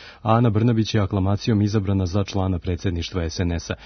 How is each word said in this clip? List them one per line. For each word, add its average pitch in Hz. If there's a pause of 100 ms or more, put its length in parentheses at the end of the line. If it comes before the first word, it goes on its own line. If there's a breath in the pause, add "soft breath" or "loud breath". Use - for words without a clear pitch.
(220 loud breath)
a 113
Ana 120
Brnabić 110
je 110
aklamacijom 101
izabrana 101
za 98
člana 95
predsedništva 87
S -
N 87
S-a. - (100)